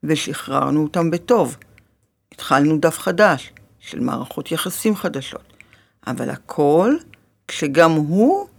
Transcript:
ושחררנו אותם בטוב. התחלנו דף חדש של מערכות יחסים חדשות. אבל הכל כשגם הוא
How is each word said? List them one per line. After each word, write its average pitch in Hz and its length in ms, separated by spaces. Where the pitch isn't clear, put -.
ושחררנו 143 800
אותם 165 280
בטוב. 175 460
התחלנו 147 460
דף 160 220
חדש 180 540
של - 200
מערכות 131 520
יחסים 185 440
חדשות. - 580
אבל 123 220
הכל 160 680
כשגם 160 440
הוא 202 560